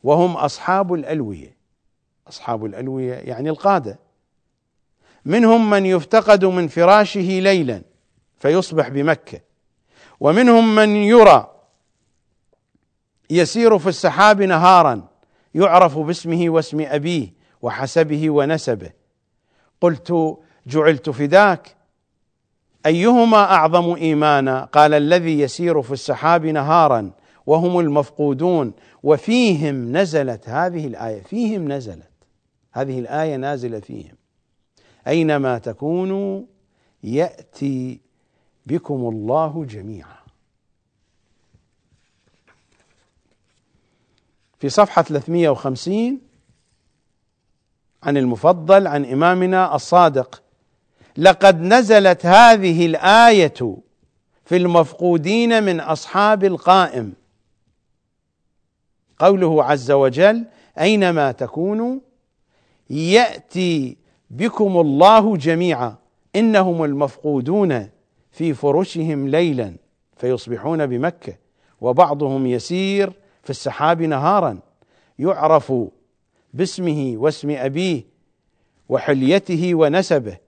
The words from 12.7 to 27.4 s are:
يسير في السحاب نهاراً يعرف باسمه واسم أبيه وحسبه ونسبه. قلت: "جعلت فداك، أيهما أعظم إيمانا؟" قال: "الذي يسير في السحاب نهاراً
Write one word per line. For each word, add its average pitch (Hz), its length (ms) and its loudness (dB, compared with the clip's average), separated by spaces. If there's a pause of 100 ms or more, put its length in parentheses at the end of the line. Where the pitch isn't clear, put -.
يسير 202 500 2
في 165 100 -2
السحاب 196 520 2
نهاراً 170 680 4 (480)
يعرف 170 420 4
باسمه 165 520 -4
واسم 156 320 -2
أبيه 147 520 -6 (280)
وحسبه 151 680 -4
ونسبه. 139 640 -4 (880)
قلت: 165 560 -2 (300)
"جعلت 151 420 0
فداك، 160 680 0 (1080)
أيهما 220 520 4
أعظم 175 580 2
إيمانا؟" 147 680 0
قال: 151 280 4
"الذي 156 460 0
يسير 156 420 -2
في 120 100 -10
السحاب 151 540 -2
نهاراً 147 680 0 (340)